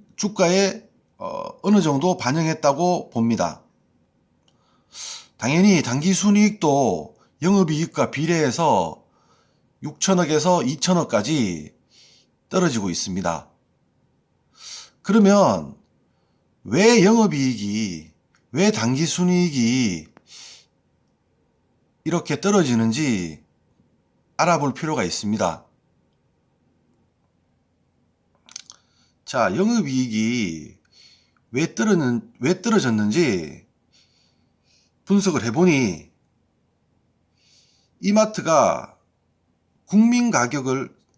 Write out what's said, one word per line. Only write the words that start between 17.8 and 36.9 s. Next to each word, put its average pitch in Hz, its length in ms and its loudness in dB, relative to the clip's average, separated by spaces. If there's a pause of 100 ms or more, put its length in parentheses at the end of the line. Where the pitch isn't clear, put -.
왜 190 200 2
당기순이익이 131 1400 -2 (2000)
이렇게 160 380 -4
떨어지는지 120 1000 0 (920)
알아볼 151 380 0
필요가 156 300 -4
있습니다. 95 640 -4 (3500)
자, 107 300 0
영업이익이 123 1200 -2 (720)
왜 147 240 -4
떨어는-, 156 640 0
왜 180 220 -2
떨어졌는지 107 1080 0 (1400)
분석을 190 400 0
해보니 127 640 0 (1900)